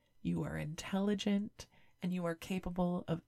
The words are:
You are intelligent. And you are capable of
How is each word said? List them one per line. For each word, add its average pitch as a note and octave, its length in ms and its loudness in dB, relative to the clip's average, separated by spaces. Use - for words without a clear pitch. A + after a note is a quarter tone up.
You E3+ 220 2
are D3 120 -4
intelligent. G3 1120 0
And F3+ 80 0
you F3+ 140 0
are E3+ 100 2
capable F3+ 720 0
of E3 220 2